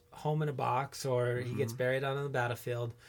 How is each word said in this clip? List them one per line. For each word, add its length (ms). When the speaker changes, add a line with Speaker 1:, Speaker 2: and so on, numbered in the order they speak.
Speaker 1:
home 320
in 60
a 40
box, 520
or 320
he 180
gets 180
Speaker 2:
Mm-hmm. 40
Speaker 1:
buried 260
out 140
on 60
the 60
battlefield. 640